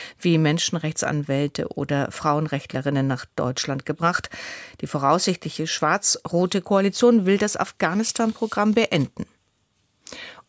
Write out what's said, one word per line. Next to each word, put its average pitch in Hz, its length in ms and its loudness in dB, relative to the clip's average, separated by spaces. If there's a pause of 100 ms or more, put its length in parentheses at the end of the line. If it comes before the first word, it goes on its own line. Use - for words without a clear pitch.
(200)
wie 170 180 4
Menschenrechtsanwälte 151 1300 0
oder 139 420 -2
Frauenrechtlerinnen 139 960 -2
nach 131 180 -4 (100)
Deutschland 135 520 -4
gebracht. 165 420 -2 (520)
Die 143 60 -6
voraussichtliche 160 800 0
schwarz-rote 175 960 0
Koalition 202 640 4
will 196 140 4
das 208 180 0
Afghanistan-Programm 214 1160 0
beenden. 185 500 0 (1200)